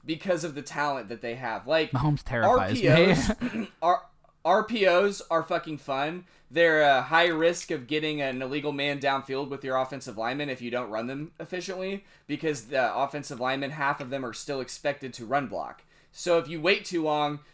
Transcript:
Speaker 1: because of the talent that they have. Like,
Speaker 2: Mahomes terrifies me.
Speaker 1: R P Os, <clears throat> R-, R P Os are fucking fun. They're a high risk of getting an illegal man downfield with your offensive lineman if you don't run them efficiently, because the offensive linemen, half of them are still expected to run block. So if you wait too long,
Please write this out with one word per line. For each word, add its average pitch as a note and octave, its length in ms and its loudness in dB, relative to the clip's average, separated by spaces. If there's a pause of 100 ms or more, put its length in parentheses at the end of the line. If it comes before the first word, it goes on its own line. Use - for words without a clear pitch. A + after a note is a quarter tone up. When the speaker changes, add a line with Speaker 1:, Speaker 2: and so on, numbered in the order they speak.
Speaker 1:
because D#3+ 380 -2
of D#3+ 100 -6
the C#3+ 80 -8
talent C#3 480 -4
that A#2 120 -10
they A#2 140 -6
have. A2+ 320 -6
Like, D#3 240 2
Speaker 2:
Mahomes C#3+ 320 0
terrifies G#3 580 2
me. F3+ 60 4
Speaker 1:
R D#3 80 8
P F3 160 8
Os, G#3+ 600 -2
<clears throat> - 100 -14
R-, F3 200 2 (440)
R G3 180 4
P G#3+ 240 0
Os F#3+ 340 4 (100)
are E3 100 2
fucking D#3 380 -4
fun. D3+ 460 -4 (260)
They're D#3+ 320 6
a C#3 180 6
high E3 260 4
risk E3+ 440 2
of C3 160 -6
getting D3+ 340 -2
an C3 220 -4
illegal C#3+ 280 -4
man C#3+ 280 -2
downfield C3+ 500 -2
with C3 140 -10
your C3 120 -2
offensive C3 440 -4
lineman C#3 320 -4
if B2 100 -8
you A#2+ 80 -6
don't A#2+ 220 -4
run A#2 160 -4
them C#3+ 320 -8
efficiently, F#3 640 -8 (240)
because C#3+ 380 -4
the B2 300 0
offensive C3+ 440 -4
linemen, C3+ 320 -4
half C#3+ 280 -2
of B2+ 120 -10
them C3+ 120 -6
are A#2 100 -8
still C3+ 280 -6
expected C#3 540 -6
to A#2+ 100 -12
run C3+ 220 -2
block. D#2+ 340 -8 (300)
So F3 260 2
if C#3 100 0
you D#3+ 140 -8
wait G3 240 2
too E3+ 160 -2
long, D3 380 0 (140)